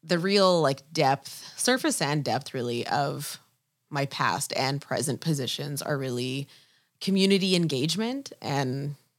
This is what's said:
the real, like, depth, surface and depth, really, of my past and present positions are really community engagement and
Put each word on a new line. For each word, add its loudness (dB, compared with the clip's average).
the 2
real, 6
like, 2
depth, 0
surface 2
and 0
depth, -2
really, -4
of -4
my -2
past -2
and 0
present -4
positions -4
are -2
really -4
community 4
engagement 0
and -2